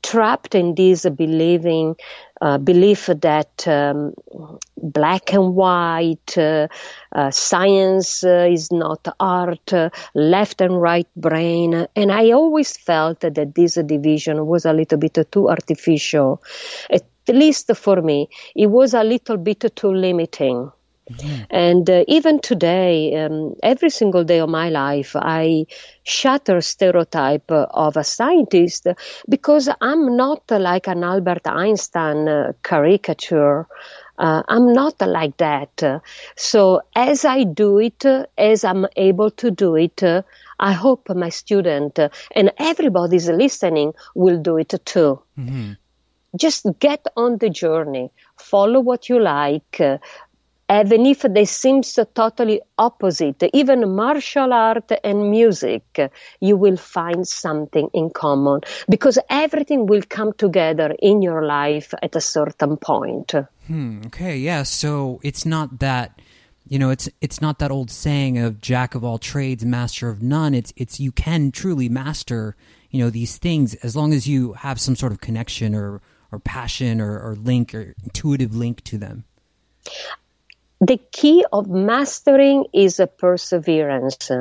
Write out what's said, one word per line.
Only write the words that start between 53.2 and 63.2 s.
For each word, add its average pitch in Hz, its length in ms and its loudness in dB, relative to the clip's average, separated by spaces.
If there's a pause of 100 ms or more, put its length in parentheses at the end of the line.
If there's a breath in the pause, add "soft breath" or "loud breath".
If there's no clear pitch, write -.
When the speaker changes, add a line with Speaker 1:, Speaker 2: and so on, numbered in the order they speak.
Speaker 1:
even 247 420 2
martial 262 580 0
art 226 380 2 (140)
and 202 260 0
music, 160 800 0 (300 loud breath)
you 196 160 4
will 190 200 4
find 175 520 -6
something 151 680 -4
in 165 160 -2
common 143 520 0 (260 loud breath)
because 233 280 4 (140)
everything 294 560 -2
will 208 160 2
come 214 300 -6
together 160 640 0
in 208 240 4
your 160 220 -2
life 147 580 -2
at 165 140 -6
a 156 40 0
certain 151 560 -2
point. - 560 -6 (360)